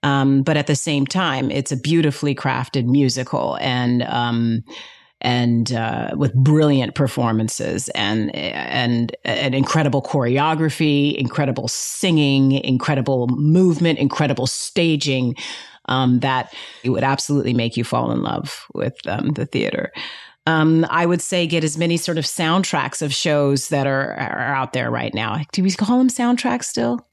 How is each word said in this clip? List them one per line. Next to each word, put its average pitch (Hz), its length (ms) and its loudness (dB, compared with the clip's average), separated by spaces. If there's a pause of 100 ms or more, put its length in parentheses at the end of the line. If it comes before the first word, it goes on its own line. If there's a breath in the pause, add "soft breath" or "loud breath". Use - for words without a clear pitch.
um, 139 420 4
but 156 120 2
at 143 120 0
the 143 100 2
same 143 280 0
time, 139 460 -2
it's 139 220 -4
a - 20 -2
beautifully 147 580 2
crafted 131 520 -2
musical 131 720 0
and, 123 440 0
um, 117 580 0 (580 loud breath)
and, 120 540 0
uh, 113 420 -4
with 143 200 0
brilliant 143 600 4
performances 110 960 -2
and, 107 440 -2
and, 120 800 -2 (120)
and 127 280 -2
incredible 139 480 2
choreography, 147 1120 0
incredible 131 520 -2
singing, 139 880 2
incredible 131 760 0
movement, 160 680 4
incredible 139 480 0
staging, 139 880 0 (540 loud breath)
um, 127 320 4
that 131 320 -2 (320 loud breath)
it 123 60 0
would 120 120 0
absolutely 135 500 0
make 117 220 0
you 117 80 0
fall 120 280 -2
in - 100 -2
love - 520 -6
with, - 220 -4 (100)
um, 101 260 -2
the 143 140 -4
theater. - 460 -4 (540 loud breath)
Um, 160 440 4
I 170 160 0
would 170 160 0
say 180 240 -2
get 160 200 0
as 151 120 -2
many 170 200 0
sort 165 200 -4
of 156 60 -2
soundtracks 160 800 -2
of 143 120 -2
shows 143 540 2
that 139 180 0
are, 135 280 -2
are 127 420 -4
out 131 160 -2
there 123 180 -2
right 117 240 -4
now. 110 280 -4 (100)
Do 196 100 -2
we 190 100 2
call 214 260 0
them 254 100 4
soundtracks 247 560 0
still? 233 480 -4